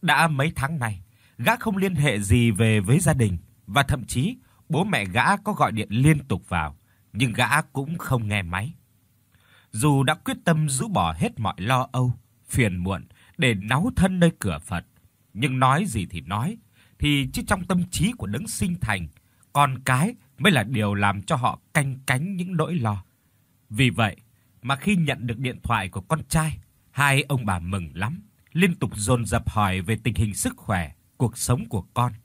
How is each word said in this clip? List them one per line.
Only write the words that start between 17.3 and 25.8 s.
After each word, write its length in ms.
chứ 140
trong 180
tâm 260
trí 220
của 140
đấng 220
sinh 320
thành, 280
con 320
cái 300
mới 140
là 100
điều 320
làm 280
cho 140
họ 240
canh 320
cánh 300
những 200
nỗi 180
lo. 300
Vì 200
vậy 260
mà 140
khi 200
nhận 300
được 120
điện 240
thoại 260